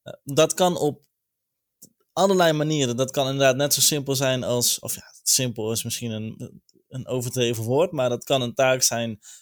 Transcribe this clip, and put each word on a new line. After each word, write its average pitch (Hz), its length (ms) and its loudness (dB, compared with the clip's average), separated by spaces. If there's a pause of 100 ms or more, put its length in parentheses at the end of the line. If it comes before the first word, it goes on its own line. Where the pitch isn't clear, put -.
Eh, - 100 -18 (120)
dat 147 300 2
kan 180 220 2
op 139 280 -2 (1080)
allerlei 180 400 4
manieren. 151 440 0
Dat 127 140 0
kan 139 180 -2
inderdaad 135 280 4
net 139 180 0
zo 139 60 2
simpel 143 340 0
zijn 131 300 0
als, 120 340 0
of - 160 -8
ja, - 180 -16 (100)
simpel 117 500 0
is 113 120 -4
misschien 117 260 -8
een, 110 520 -10 (260)
een 131 180 -12
overdreven 120 580 -2
woord, 147 280 2
maar 131 160 0
dat 120 160 -4
kan 135 180 0
een 120 120 -6
taak 131 280 2
zijn 117 360 0 (240)